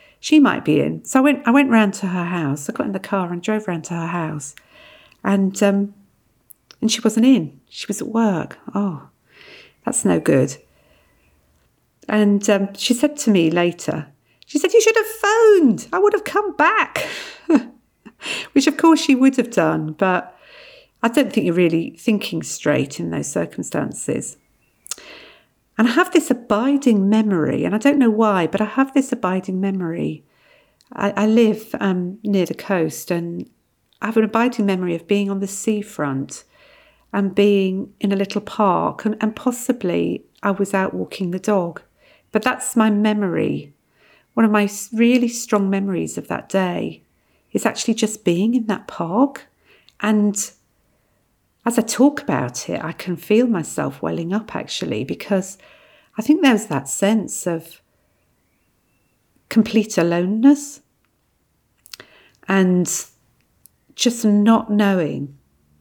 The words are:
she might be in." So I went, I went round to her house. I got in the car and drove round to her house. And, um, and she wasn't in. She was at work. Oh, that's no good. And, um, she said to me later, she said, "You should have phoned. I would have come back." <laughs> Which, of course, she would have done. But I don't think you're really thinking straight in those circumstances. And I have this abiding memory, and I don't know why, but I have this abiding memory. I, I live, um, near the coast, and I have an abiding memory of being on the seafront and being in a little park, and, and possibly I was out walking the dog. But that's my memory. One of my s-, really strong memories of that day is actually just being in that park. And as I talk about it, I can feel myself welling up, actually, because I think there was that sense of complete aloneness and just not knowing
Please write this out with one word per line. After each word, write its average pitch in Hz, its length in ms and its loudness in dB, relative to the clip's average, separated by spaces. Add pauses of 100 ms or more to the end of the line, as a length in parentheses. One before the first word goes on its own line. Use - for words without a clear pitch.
(180)
she - 220 2
might 226 240 4
be 151 160 2
in." 156 240 -2
So - 160 2
I - 20 4
went, 285 240 2
I 233 40 2
went 269 200 6
round 214 240 4
to 196 140 -6
her 180 160 -4
house. 160 440 -4
I 214 40 -6
got - 140 -4
in 208 60 -6
the 190 80 -6
car 185 320 -4
and 175 100 -8
drove 214 260 -4
round 165 160 -6
to 175 100 -8
her 165 140 -4
house. 156 460 -6 (680)
And, 196 400 0
um, 202 320 2 (840)
and 226 100 0
she - 100 -4
wasn't 220 260 0
in. 202 420 2
She - 180 -16
was 196 140 -6
at - 80 -8
work. 220 500 -2 (160)
Oh, 190 340 -4 (760)
that's - 200 -4
no 175 140 4
good. 139 380 2 (1500)
And, 202 420 2
um, 196 240 0
she - 200 0
said 294 240 0
to - 120 0
me 170 200 4
later, 170 580 -2 (380)
she - 120 -4
said, 330 140 0
"You 453 80 8
should 453 160 4
have 440 100 2
phoned. 403 840 4
I 339 60 0
would 403 140 4
have 427 120 -2
come 403 320 -4
back." 359 500 0 (400)
<laughs> - 1080 -4
Which, 277 140 4
of 302 100 0
course, 330 240 6
she 285 140 4
would 269 220 4
have - 140 0
done. 160 420 0
But 180 440 -2 (680)
I 233 60 2
don't 233 240 0
think - 140 0
you're 170 80 0
really 165 440 2
thinking 196 440 -2
straight 139 580 -2
in 170 100 -6
those 147 200 -6
circumstances. - 1080 -6 (1400)
And 226 100 4
I 233 40 0
have 349 200 0
this 311 180 2
abiding 233 800 2
memory, 202 560 2
and 175 100 -2
I 214 40 0
don't 277 200 2
know 240 120 4
why, 208 360 2
but 202 140 -2
I 214 60 0
have 269 260 -2
this 269 200 0
abiding 185 480 -4
memory. 170 640 -4 (680)
I, 202 200 -4
I 202 140 0
live, 220 540 2
um, 185 420 -2
near 196 220 0
the 175 100 -6
coast, 160 560 -4
and 170 380 -6 (540)
I - 40 -6
have 226 120 0
an 220 60 4
abiding 226 420 0
memory 185 280 -2
of 165 140 -10
being 202 220 0
on 196 100 -4
the 196 60 -4
seafront 170 960 -6 (720)
and 196 200 -2
being 196 640 2
in 202 140 -2
a 196 40 0
little 196 260 -4
park, 170 640 0
and, 214 160 -2
and 220 120 -2
possibly 180 920 -2 (180)
I 202 80 0
was 196 240 -2
out 190 180 0
walking 180 380 -6
the 180 80 -6
dog. 180 420 -2 (500)
But 214 120 0
that's - 340 -4
my 220 140 4
memory. 170 800 0 (640)
One 226 100 2
of 214 80 2
my 208 120 2
s-, - 280 -8
really 233 360 4
strong 202 420 -2
memories 190 480 -4
of 165 100 -12
that - 220 -8
day 175 520 -4 (500)
is - 120 -2
actually - 300 -2
just 220 280 -4
being 190 320 0
in 226 120 0
that 208 200 -4
park. 202 600 -2 (540)
And 208 520 0 (1120)
as 233 140 0
I 226 40 0
talk 285 400 2
about 131 460 -6
it, 175 140 -6
I 160 100 -8
can 175 240 -8
feel 220 300 2
myself 151 540 -4
welling 165 320 -6
up, 214 240 -6
actually, 131 480 -6
because 185 540 -4 (580)
I 214 60 -6
think 311 200 2
there 269 100 6
was 214 140 0
that - 220 -4
sense - 580 -2
of 165 340 -8 (1700)
complete 220 500 2
aloneness 190 840 2 (1700)
and 185 420 2 (1040)
just 240 300 -2
not 208 460 4
knowing 185 640 0 (440)